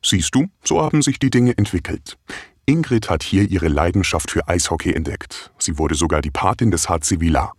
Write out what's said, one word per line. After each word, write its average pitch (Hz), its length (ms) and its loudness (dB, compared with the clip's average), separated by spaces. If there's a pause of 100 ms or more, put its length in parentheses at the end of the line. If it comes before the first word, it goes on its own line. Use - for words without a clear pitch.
Siehst - 320 0
du, 139 120 2 (160)
so 160 200 0
haben 151 180 2
sich 139 180 0
die 135 120 2
Dinge 123 260 4
entwickelt. - 640 -4 (480)
Ingrid 139 420 2
hat 80 140 0
hier 98 280 2
ihre 85 180 0
Leidenschaft 85 640 0
für - 160 -2
Eishockey 87 460 0
entdeckt. - 680 -6
Sie 76 200 -4
wurde 78 160 2
sogar 76 260 2
die 73 100 -4
Patin 107 400 0
des - 180 -2
H 85 120 0
C 87 180 -2
Villars. 80 400 0